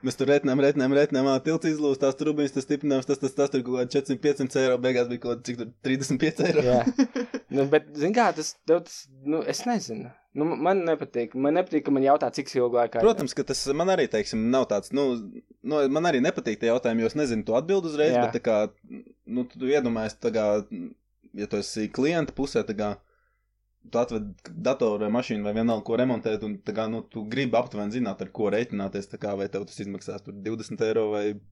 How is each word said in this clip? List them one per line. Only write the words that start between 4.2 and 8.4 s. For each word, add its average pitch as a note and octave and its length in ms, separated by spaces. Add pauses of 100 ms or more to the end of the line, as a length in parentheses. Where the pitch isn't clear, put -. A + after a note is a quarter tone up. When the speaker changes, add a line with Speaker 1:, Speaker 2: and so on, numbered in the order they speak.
Speaker 1:
piecsimt C#3 360
eiro, B2+ 220
beigās B2 280
bija B2 140
kaut A#2+ 160
kādi, B2 80
cik B2 120
tur, A2+ 100 (160)
trīsdesmit C3+ 360
pieci D#3 240
eiro. D#3+ 180
Speaker 2:
Jā. B2 180 (720)
Nu, C#3 160
bet, D3+ 180 (100)
zin D3+ 180
kā, A3 200
tas, D#3 220 (100)